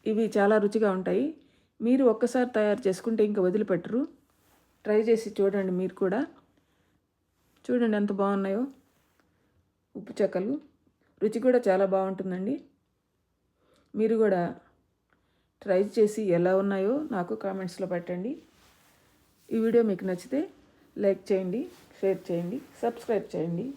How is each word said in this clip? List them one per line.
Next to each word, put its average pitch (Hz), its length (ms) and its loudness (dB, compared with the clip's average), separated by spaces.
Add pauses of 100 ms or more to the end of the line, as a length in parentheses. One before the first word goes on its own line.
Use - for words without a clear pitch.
ఇవి 220 320 0
చాలా 208 200 6
రుచిగా 208 340 2
ఉంటాయి. 185 340 0 (560)
మీరు 254 220 4
ఒక్కసారి 240 520 2
తయారు 208 320 2
చేసుకుంటే 214 380 0
ఇంకా 208 160 0
వదిలిపెట్టరు. 202 680 0 (760)
ట్రై 214 160 4
చేసి 220 280 2 (120)
చూడండి 196 300 2
మీరు 185 240 -2
కూడా. 196 240 0 (1500)
చూడండి 240 320 2
ఎంత 202 140 0
బాగున్నాయో 196 520 0 (1300)
ఉప్పు 214 260 -14
చెక్కలు. 196 320 -2 (680)
రుచి 214 180 -2
కూడా 247 280 4
చాలా 190 180 4
బాగుంటుందండి. 190 720 -2 (1400)
మీరు 220 220 2
కూడా 202 260 4 (1200)
ట్రై 190 220 2
చేసి 214 400 2
ఎలా 175 320 2
ఉన్నాయో 202 560 0
నాకు 196 240 -4
కామెంట్స్లో 190 520 -8
పెట్టండి. 180 440 -6 (1160)
ఈ 226 100 0
వీడియో 226 240 4
మీకు 196 220 -2
నచ్చితే 185 340 -4 (580)
లైక్ 196 340 0
చేయండి, 190 300 -2 (400)
షేర్ 190 180 0 (120)
చేయండి, 175 300 -4 (200)
సబ్స్క్రైబ్ 233 540 -4
చేయండి. 170 300 -4 (120)